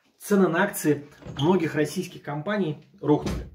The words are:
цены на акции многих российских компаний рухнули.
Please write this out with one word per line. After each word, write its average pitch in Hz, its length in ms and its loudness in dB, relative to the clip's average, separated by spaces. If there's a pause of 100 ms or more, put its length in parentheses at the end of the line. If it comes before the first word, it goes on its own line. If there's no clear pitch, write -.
(180)
цены 196 300 4
на 170 160 2
акции 151 440 -2 (300)
многих 160 380 2
российских 151 460 -4
компаний 156 680 -4 (120)
рухнули. - 540 0